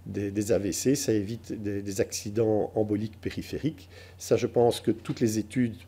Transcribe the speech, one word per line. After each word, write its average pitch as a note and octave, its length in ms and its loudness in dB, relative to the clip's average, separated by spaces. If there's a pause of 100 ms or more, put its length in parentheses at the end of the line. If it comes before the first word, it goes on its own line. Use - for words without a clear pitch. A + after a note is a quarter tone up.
des, G2+ 280 -4
des G#2 200 0
A F#2+ 60 4
V G2 140 0
C, C3 240 2
ça C#3+ 160 0
évite G#2+ 400 -2
des, G2+ 280 -4
des G2+ 200 -4
accidents G#2+ 720 0
emboliques G#2+ 460 0
périphériques. - 680 -6 (300)
Ça, - 180 2
je A#2+ 120 2
pense A#2+ 320 4
que - 100 0
toutes - 300 -2
les A2 180 2
études A2 380 0 (120)